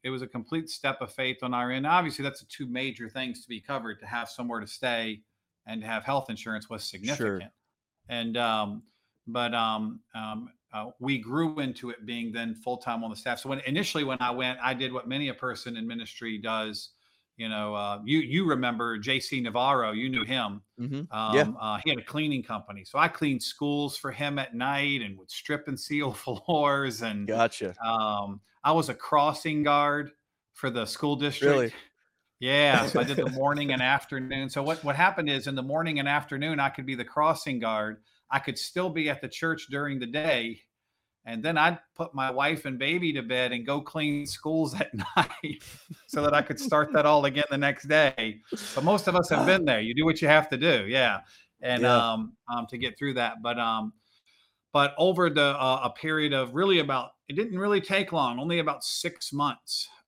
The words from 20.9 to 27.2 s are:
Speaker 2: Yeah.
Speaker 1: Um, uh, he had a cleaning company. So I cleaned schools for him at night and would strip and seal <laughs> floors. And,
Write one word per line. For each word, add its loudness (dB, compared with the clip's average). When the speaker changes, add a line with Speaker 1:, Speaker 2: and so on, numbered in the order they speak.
Speaker 2:
Yeah. 8
Speaker 1:
Um, -2
uh, -2
he 0
had 0
a -10
cleaning -2
company. -10
So -4
I 6
cleaned -2
schools -2
for -6
him -4
at -6
night 0
and -8
would -20
strip -6
and -6
seal -2
<laughs> -14
floors. 0
And, -4